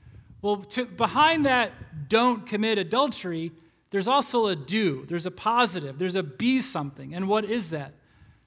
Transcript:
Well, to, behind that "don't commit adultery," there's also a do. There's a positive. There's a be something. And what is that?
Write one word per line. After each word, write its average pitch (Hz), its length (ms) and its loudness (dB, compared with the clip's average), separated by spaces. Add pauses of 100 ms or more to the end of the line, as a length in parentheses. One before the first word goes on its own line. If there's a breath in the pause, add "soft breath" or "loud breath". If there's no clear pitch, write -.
(420 soft breath)
Well, 208 160 0
to, 240 280 -4
behind 240 600 4
that 226 640 0
"don't 233 380 4
commit 220 300 0
adultery," 180 720 -2 (400 soft breath)
there's 196 160 0
also 254 400 2
a 190 80 0
do. 147 520 -2
There's 165 180 -6
a 180 60 -6
positive. 180 680 0
There's 185 160 -2
a 190 80 0
be 233 380 0
something. 143 520 -6
And 185 140 -4
what 214 180 2
is 208 260 -4
that? 143 220 -8 (540 soft breath)